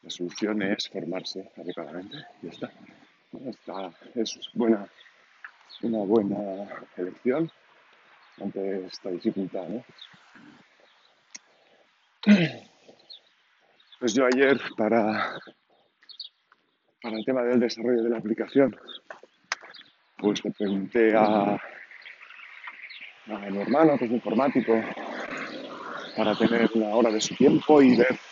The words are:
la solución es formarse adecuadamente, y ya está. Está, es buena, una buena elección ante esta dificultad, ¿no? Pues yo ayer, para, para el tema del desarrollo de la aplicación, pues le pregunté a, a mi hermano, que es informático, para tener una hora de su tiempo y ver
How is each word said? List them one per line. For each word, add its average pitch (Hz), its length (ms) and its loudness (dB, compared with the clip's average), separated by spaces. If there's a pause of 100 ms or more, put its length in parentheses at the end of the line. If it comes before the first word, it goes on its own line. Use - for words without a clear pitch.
la 82 60 -20
solución 104 540 -4
es - 260 -4
formarse 92 680 -10
adecuadamente, 87 600 -12 (240)
y 90 60 -14
ya - 40 -14
está. 123 200 -14 (720)
Está, 95 480 -12 (220)
es - 380 -8
buena, 110 340 0 (960)
una 113 160 -2
buena 101 680 0 (300)
elección 123 540 -4 (920)
ante 98 460 -8
esta 92 240 -12
dificultad, 92 560 -6
¿no? 107 180 -10 (4000)
Pues 120 160 0
yo 131 100 4
ayer, 127 340 4 (160)
para, 107 640 0 (1600)
para 110 180 -8
el 110 60 -6
tema 131 200 -2
del 120 160 2
desarrollo 117 420 0
de 117 80 0
la 117 80 -2
aplicación, 113 580 0 (1400)
pues 101 260 0
le 107 80 -4
pregunté 104 640 2
a, 104 420 4 (1700)
a 101 240 -10
mi 98 100 -4
hermano, 139 380 4
que 127 60 0
es 110 60 -2
informático, 113 640 0 (1400)
para 107 180 2
tener 113 380 4
una 110 140 2
hora 113 240 4
de 107 100 0
su - 140 -4
tiempo 151 480 6
y 123 140 8
ver 123 220 4 (120)